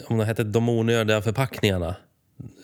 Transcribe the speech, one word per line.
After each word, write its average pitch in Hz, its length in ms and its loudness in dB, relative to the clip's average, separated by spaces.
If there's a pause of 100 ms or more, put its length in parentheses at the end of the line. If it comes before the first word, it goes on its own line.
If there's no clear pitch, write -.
om 117 100 0
det 107 80 2
hette 113 180 -2
De 113 260 0
onödiga 113 520 2
förpackningarna. 101 760 0 (680)